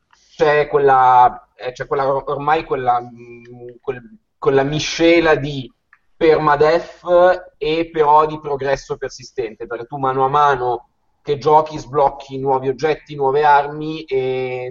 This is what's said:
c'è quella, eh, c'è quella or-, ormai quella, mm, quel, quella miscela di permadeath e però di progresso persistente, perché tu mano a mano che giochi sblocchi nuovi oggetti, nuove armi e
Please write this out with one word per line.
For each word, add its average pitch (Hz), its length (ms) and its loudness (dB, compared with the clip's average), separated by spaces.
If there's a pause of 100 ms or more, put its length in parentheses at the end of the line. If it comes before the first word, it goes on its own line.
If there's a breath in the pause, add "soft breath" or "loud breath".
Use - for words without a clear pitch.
(360)
c'è 147 320 2
quella, 131 840 4
eh, 127 180 -12
c'è 131 140 -12
quella 139 200 -2
or-, 139 220 -2
ormai 147 360 -2
quella, 127 360 -2
mm, 120 800 -20
quel, 123 380 -12 (200)
quella 135 240 2
miscela 160 720 2
di 139 380 -6 (420)
permadeath 165 1400 2
e 160 340 -2
però 151 360 4
di 156 120 -6
progresso 139 600 -6
persistente, 120 680 -10
perché - 200 -10
tu 143 100 -14
mano 135 300 -2
a - 20 2
mano 135 600 0 (340)
che 143 160 -4
giochi 151 400 2
sblocchi 135 600 -4
nuovi 135 300 -2
oggetti, 143 460 -4
nuove 143 300 0
armi 151 580 0
e 127 680 -6